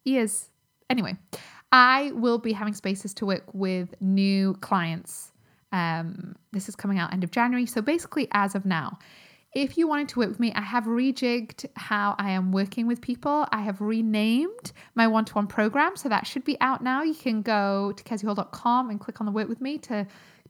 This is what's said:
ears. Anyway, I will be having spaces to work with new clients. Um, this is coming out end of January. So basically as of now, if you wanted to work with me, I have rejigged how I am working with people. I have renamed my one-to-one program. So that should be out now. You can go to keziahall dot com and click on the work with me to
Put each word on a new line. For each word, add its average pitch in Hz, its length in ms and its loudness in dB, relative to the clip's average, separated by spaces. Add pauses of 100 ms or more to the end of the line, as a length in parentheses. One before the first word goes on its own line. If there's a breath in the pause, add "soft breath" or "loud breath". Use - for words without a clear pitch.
ears. 240 440 0 (400)
Anyway, 220 260 0 (560 loud breath)
I 262 440 8
will 233 240 2
be 233 120 -2
having 208 220 -4
spaces 196 400 -4
to - 120 -6
work 196 180 0 (100)
with 185 480 -2
new 196 540 4
clients. 175 760 -2 (400 soft breath)
Um, 165 640 -2 (160)
this 190 160 -4
is 208 80 -12
coming 196 220 -2
out 170 160 -2
end 185 100 0
of 170 80 -2
January. 247 360 2
So 226 140 -2
basically 294 500 -2
as 202 240 2
of 196 100 -2
now, 170 320 -2 (560 loud breath)
if 269 240 -2
you 330 100 4
wanted 294 220 -2
to - 100 -2
work 214 100 2
with 214 100 -6
me, 233 160 2
I 214 60 -10
have 214 240 -4
rejigged 240 880 -2
how 208 420 -2
I 202 140 -2
am 190 200 0
working 196 360 0
with 240 140 -2
people. 294 500 -2
I 220 100 0
have 202 180 -4
renamed 226 920 0 (220 loud breath)
my 226 120 6
one-to-one 220 400 2
program. 285 480 2
So 285 140 -4
that 208 160 2
should - 180 -6
be - 160 -2
out 262 240 2
now. 262 200 2
You 311 120 0
can 220 280 -2
go 202 520 2
to - 80 -18
keziahall 208 320 -4
dot 202 160 -4
com 247 380 0
and 208 100 -6
click - 220 -12
on 214 40 -2
the 208 60 -2
work 208 160 -2
with 233 140 -6
me 277 160 -6
to 208 300 -6 (420 loud breath)